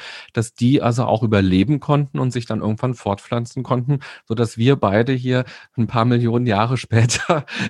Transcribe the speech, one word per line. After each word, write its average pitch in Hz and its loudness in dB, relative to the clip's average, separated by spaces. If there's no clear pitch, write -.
dass 113 -4
die 127 2
also 120 0
auch 110 0
überleben 101 2
konnten 143 -2
und 127 -2
sich 117 -6
dann 110 -6
irgendwann 110 -2
fortpflanzen 120 -6
konnten, 127 -2
sodass 113 -2
wir 131 4
beide 113 2
hier 127 -2
ein 113 0
paar 117 0
Millionen 120 2
Jahre 113 0
<laughs> - -10
später 117 0